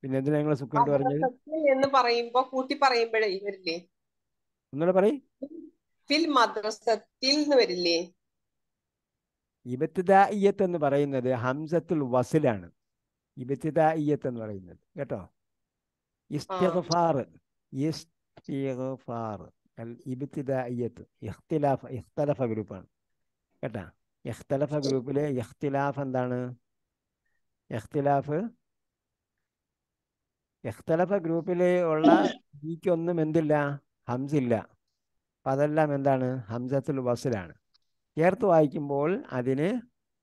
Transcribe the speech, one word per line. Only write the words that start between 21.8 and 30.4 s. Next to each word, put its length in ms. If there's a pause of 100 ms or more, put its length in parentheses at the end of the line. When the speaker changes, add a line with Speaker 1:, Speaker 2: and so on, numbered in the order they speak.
Speaker 1:
ഇഖ്തലഫ 560
ഗ്രൂപ്പാണ് 440 (800)
കേട്ടാ. 280 (340)
ഇഖ്തലഫ 480
ഗ്രൂപ്പിലെ 540
ഇഖ്തിലാഫ് 720
എന്താണ്? 560 (1160)
ഇഖ്തിലാഫ്, 800 (2250)